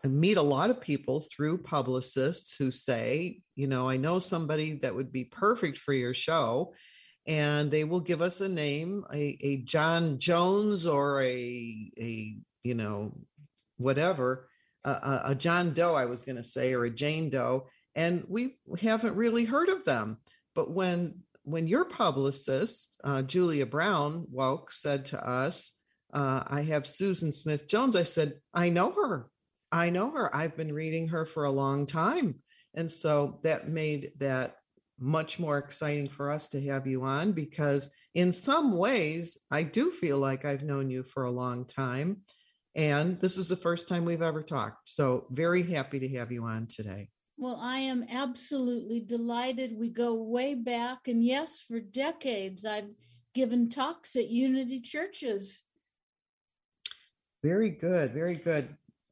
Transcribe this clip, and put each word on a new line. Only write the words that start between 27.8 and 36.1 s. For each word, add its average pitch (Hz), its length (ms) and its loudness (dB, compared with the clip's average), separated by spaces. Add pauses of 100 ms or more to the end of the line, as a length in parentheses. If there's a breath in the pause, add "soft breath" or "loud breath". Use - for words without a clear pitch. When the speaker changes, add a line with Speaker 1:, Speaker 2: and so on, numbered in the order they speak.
Speaker 1:
I 175 80 4
said, 147 300 0 (200)
"I 175 140 4
know 180 240 4
her. 240 360 0 (440)
I 170 180 2
know 202 220 0
her. 240 240 -2
I've 156 200 -2
been 156 160 -6
reading 160 360 -2
her 160 180 -2
for 156 180 -4
a 139 60 2
long 139 360 2
time." 175 500 0 (380 soft breath)
And 165 140 -4
so 147 540 0
that 160 260 0
made 151 500 -2
that 131 400 -2 (420)
much 156 400 0
more 147 180 0
exciting 147 500 -4
for 143 220 -4